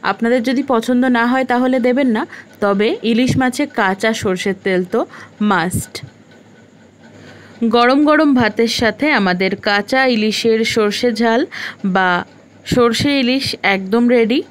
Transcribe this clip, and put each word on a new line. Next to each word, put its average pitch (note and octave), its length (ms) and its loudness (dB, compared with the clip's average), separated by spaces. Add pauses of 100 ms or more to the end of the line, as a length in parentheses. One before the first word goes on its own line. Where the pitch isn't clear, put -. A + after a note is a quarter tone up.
(120)
আপনাদের A#3 320 0
যদি B3+ 200 0
পছন্দ B3 400 0 (140)
না A#3 140 2
হয় C4 200 0
তাহলে B3+ 260 0 (100)
দেবেন B3+ 280 2
না, A#3+ 80 -2 (400)
তবে G3+ 240 0 (240)
ইলিশ A#3+ 260 2
মাছে B3+ 260 -2 (160)
কাঁচা G3 340 0
সর্ষের F#3+ 500 -4
তেল F#3 180 0 (100)
তো A3+ 80 0 (420)
মাস্ট। F#3 520 -2 (1800)
গরম B3 240 4 (100)
গরম D#4 200 4 (100)
ভাতের A3+ 400 0
সাথে A3+ 320 0
আমাদের F#3+ 400 0 (160)
কাঁচা G3+ 340 0 (140)
ইলিশের A3 500 0
সর্ষে G#3+ 440 0 (100)
ঝাল A#3 220 2 (540)
বা F#3 140 4 (560)
সর্ষে A#3+ 540 0
ইলিশ C4 260 0 (300)
একদম G3 280 0 (120)
ready। A#3 240 2 (120)